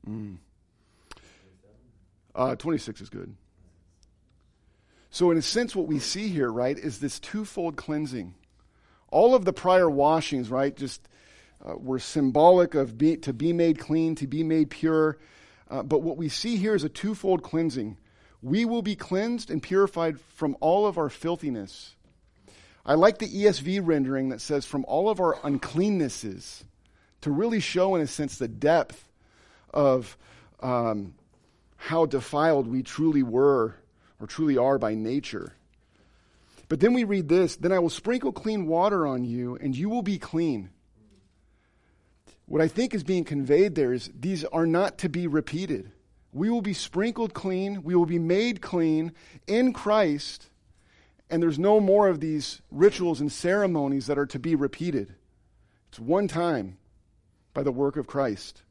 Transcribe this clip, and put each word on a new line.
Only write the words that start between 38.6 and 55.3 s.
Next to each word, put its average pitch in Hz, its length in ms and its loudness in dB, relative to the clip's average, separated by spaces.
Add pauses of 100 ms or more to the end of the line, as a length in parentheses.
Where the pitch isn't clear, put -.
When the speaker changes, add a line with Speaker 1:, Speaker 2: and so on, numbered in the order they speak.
Speaker 1:
water 175 400 0
on 131 180 -4
you, 123 340 -6
and 135 180 -4
you 175 140 -4
will 233 120 -2
be 190 160 -4
clean." 131 540 -4 (1800)
What 151 140 2
I 160 60 4
think 226 280 -2
is 170 80 -4
being 175 220 0
conveyed 147 500 2
there 127 180 2
is 120 240 -6
these 156 280 -4
are 165 200 0
not 175 340 0
to 190 100 -4
be 175 180 -4
repeated. 151 640 -4 (420)
We 175 160 -2
will 233 140 0
be 196 100 -2
sprinkled 226 640 -4
clean. 190 480 -4
We 165 100 -4
will 170 140 4
be 170 100 0
made 190 420 0
clean 160 520 0 (340)
in 240 260 2
Christ 196 800 0 (800)
and 165 140 0
there's 156 160 0
no 208 200 6
more 202 280 6
of 170 120 2
these 156 420 -4 (100)
rituals 170 480 4
and 147 120 -2
ceremonies 165 760 0
that 139 100 0
are 143 100 0
to 139 120 -8
be 160 160 0
repeated. 139 580 -2 (760)